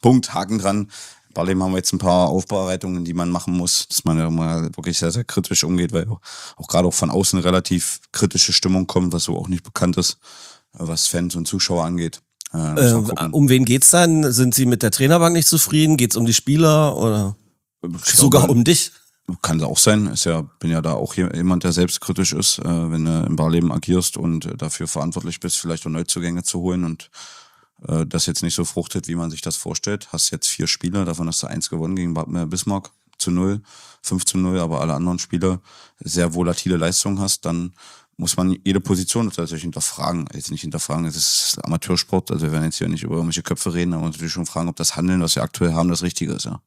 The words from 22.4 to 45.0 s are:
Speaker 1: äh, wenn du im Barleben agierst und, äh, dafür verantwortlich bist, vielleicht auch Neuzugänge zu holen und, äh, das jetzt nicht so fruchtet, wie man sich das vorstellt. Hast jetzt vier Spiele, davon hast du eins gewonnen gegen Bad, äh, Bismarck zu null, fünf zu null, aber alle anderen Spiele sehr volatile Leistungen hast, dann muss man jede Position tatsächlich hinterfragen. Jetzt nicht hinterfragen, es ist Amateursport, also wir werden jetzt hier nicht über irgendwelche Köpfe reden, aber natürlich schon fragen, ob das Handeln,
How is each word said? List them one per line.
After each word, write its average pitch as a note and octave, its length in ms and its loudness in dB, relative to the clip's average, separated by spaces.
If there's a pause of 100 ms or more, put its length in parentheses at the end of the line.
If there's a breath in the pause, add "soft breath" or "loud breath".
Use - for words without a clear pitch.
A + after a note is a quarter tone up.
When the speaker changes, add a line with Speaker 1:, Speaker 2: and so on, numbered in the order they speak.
Speaker 1:
äh, - 40 -10
wenn E2 420 -2
du E2 200 0
im D#2+ 80 0
Barleben D#2+ 380 2
agierst F2 460 0
und, E2 280 -2
äh, - 100 -10
dafür - 300 -8
verantwortlich E2 540 -6
bist, - 160 -4
vielleicht E2 280 -6
auch D#2 60 -6
Neuzugänge F2 540 -4
zu - 160 -4
holen F2+ 240 -2
und, E2 260 -8 (800 loud breath)
äh, D#2+ 180 0
das E2 200 -2
jetzt - 160 -4
nicht E2+ 120 -2
so F2 100 -2
fruchtet, - 440 -6
wie E2+ 80 -4
man E2+ 140 -6
sich D#2 100 -12
das - 160 -6
vorstellt. - 560 -6
Hast - 180 -2
jetzt - 160 -6
vier - 220 -2
Spiele, F#2 360 -2
davon E2+ 220 -4
hast E2 160 -4
du - 60 -8
eins - 220 -6
gewonnen E2+ 260 -4
gegen F2 180 -2
Bad, D#2+ 200 -4
äh, E2+ 120 -2
Bismarck F#2+ 440 -4 (280)
zu - 120 -2
null, F#2 320 0 (400 soft breath)
fünf F#2 240 -2
zu - 120 -2
null, F#2 220 0
aber D#2+ 220 -2
alle D#2+ 120 0
anderen F2 240 -2
Spiele F2+ 420 -2 (380 soft breath)
sehr E2 360 -2
volatile F2 420 0
Leistungen F#2 420 -2
hast, G2 280 -4
dann E2+ 260 -4 (440 soft breath)
muss F2 200 -4
man F#2 280 2
jede G2 160 2
Position G2 500 0
tatsächlich E2 320 -8
hinterfragen. E2 720 -4
Jetzt - 160 -10
nicht D#2 100 -8
hinterfragen, D#2+ 460 -4
es D#2 100 -6
ist - 480 -2
Amateursport, F2 680 -2
also D#2 160 -2
wir D2+ 60 0
werden D#2 120 0
jetzt D#2+ 140 -2
hier E2+ 100 -2
nicht E2 160 -4
über - 120 -4
irgendwelche E2 260 -2
Köpfe - 320 -4
reden, F2 200 0
aber D#2+ 100 -4
natürlich D#2+ 280 -6
schon E2+ 140 -6
fragen, E2+ 220 -4
ob E2 80 -8
das - 200 -4
Handeln, F2+ 260 2